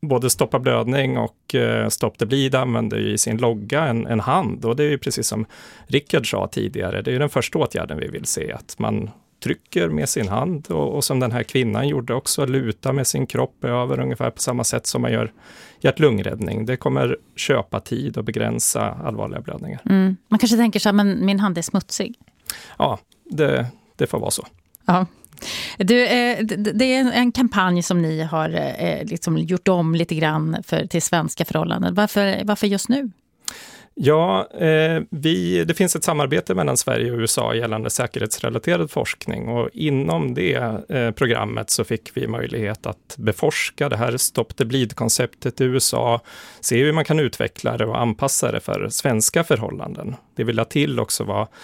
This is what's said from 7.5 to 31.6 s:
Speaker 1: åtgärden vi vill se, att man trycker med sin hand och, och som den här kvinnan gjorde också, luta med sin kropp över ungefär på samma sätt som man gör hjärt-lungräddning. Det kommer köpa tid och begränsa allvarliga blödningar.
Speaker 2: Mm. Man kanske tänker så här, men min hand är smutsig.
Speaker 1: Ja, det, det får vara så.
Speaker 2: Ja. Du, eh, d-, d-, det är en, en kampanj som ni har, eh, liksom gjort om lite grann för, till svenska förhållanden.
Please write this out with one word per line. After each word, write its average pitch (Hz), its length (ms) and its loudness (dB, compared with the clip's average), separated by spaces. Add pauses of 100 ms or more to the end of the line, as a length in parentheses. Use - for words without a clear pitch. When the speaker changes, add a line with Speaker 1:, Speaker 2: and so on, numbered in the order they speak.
Speaker 1:
åtgärden 85 400 -2
vi - 100 -6
vill - 180 -8
se, - 260 -4
att - 260 -14
man 107 320 -2 (320)
trycker - 460 -2
med 151 200 -2
sin 113 200 -2
hand 143 420 -4
och, - 240 0
och 143 100 -2
som 131 160 0
den 123 120 0
här 120 100 -2
kvinnan 120 460 0
gjorde 123 260 -2
också, 135 320 -2
luta 131 460 -2
med 135 140 0
sin 131 200 -2
kropp - 380 -4
över 123 360 0
ungefär 127 300 -2
på - 120 -12
samma 123 220 -2
sätt - 220 -2
som 123 160 -2
man 120 100 0
gör 113 200 -2 (480)
hjärt-lungräddning. 110 880 2
Det 127 100 -2
kommer 131 400 0 (200)
köpa - 440 0
tid 123 360 -6
och 113 80 -4
begränsa 113 800 -2
allvarliga 107 360 -6
blödningar. - 400 -10 (100)
Speaker 2:
Mm. 190 260 4 (120)
Man 214 100 4
kanske 226 180 4
tänker 220 240 4
så - 80 2
här, 202 60 4
men 202 320 4
min 196 140 2
hand 190 180 0
är 170 40 -4
smutsig. - 520 -4 (640)
Speaker 1:
Ja, 131 200 2 (320)
det, 139 360 2 (300)
det 139 100 2
får - 120 -2
vara - 120 -2
så. - 160 -4 (400)
Speaker 2:
Ja. 180 200 4 (720)
Du, 240 280 6
eh, 240 380 2
d-, 214 120 -2
d-, 208 180 0
det 220 100 4
är 262 160 4
en, 247 120 4
en 247 200 4
kampanj 185 500 4
som 175 200 2
ni 160 200 0
har, 160 560 -2
eh, 160 260 -2
liksom 165 340 -2
gjort 165 300 0
om 170 260 2
lite 165 200 0
grann 156 420 0 (100)
för, - 200 -2
till 170 160 -2
svenska 165 420 0
förhållanden. 170 500 -2